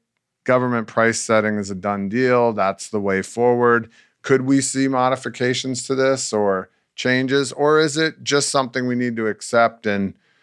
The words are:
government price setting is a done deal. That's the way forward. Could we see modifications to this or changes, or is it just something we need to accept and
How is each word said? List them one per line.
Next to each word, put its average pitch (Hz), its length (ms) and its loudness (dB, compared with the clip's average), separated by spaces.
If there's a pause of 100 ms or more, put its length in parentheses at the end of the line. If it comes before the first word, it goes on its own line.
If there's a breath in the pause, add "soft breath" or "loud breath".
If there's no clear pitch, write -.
(440)
government 123 440 0
price 113 320 2
setting 107 380 0
is 101 140 -6
a 98 40 -8
done 98 320 -4
deal. 120 460 2
That's 98 360 -2
the 104 120 -4
way 95 220 0
forward. 120 640 2 (320 soft breath)
Could 131 220 2
we 135 180 2
see 135 260 -2
modifications 127 1000 -2
to 135 80 -2
this 131 360 0
or 98 380 0 (240)
changes, 131 580 0
or 151 280 2
is 151 180 0
it 156 260 -2
just 143 260 0
something 127 360 -2
we 123 80 -2
need 123 220 -2
to 113 100 -4
accept 117 640 0
and 101 260 -2 (300)